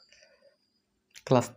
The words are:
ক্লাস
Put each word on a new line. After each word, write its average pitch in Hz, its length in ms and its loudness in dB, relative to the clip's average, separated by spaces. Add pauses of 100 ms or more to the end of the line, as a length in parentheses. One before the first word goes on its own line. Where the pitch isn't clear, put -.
(1200)
ক্লাস 123 320 2